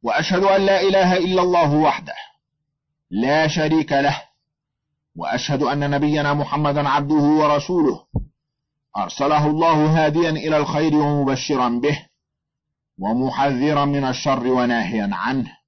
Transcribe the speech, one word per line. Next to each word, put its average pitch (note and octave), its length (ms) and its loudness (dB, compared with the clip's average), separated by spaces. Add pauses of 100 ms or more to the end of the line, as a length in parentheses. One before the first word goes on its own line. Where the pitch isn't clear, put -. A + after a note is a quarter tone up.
وأشهد D#3+ 400 0
أن G3 220 4
لا G3 160 2
إله F#3+ 360 2
إلا F#3 240 0
الله F3 340 2
وحده D3+ 400 0 (960)
لا C#3 360 0
شريك D#3 440 0
له، C#3+ 300 0 (920)
وأشهد B2 480 -4
أن C#3+ 260 -2
نبينا D3 440 0
محمدا C#3+ 560 -2
عبده C#3+ 260 0
ورسوله D3+ 880 2 (920)
أرسله D3 500 0
الله D#3 580 2
هاديا D#3+ 240 0
إلى D#3 280 -2
الخير D3+ 380 0
ومبشرا C#3 760 0
به B2+ 360 -2 (960)
ومحذرا C3+ 840 -2
من C#3+ 180 -2
الشر C3 440 -2
وناهيا A#2 640 0
عنه. A#2 440 -6 (100)